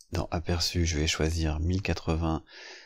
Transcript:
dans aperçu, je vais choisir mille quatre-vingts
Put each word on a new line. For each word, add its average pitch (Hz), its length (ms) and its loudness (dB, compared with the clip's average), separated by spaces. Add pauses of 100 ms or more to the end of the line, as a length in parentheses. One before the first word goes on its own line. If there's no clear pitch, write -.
(120)
dans - 200 0
aperçu, 87 540 0
je 82 120 0
vais 76 100 2
choisir 78 520 2
mille 90 220 0
quatre-vingts 82 600 0 (420)